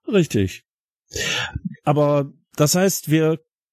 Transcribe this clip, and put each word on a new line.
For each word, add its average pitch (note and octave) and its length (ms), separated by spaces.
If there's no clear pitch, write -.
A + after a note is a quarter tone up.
Richtig. B2+ 520
Aber D3 460
das D3 180
heißt, F#3 360
wir D#3+ 280